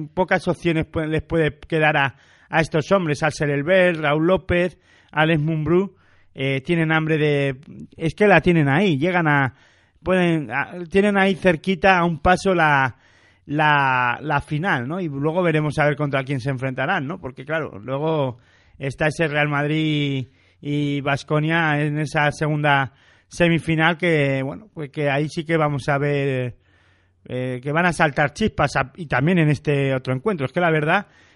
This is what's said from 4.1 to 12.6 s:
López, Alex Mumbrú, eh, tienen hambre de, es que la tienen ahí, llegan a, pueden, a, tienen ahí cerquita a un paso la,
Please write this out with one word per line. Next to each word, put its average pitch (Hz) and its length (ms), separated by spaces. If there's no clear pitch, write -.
López, 180 520
Alex 160 300
Mumbrú, 160 560
eh, 135 260
tienen 160 320
hambre 160 260
de, 143 380
es 160 180
que 208 140
la 175 120
tienen 165 280
ahí, 160 280
llegan 170 300
a, 139 280
pueden, 170 500
a, 143 360
tienen 196 300
ahí 190 160
cerquita 185 640
a 170 60
un 170 160
paso 185 340
la, 143 420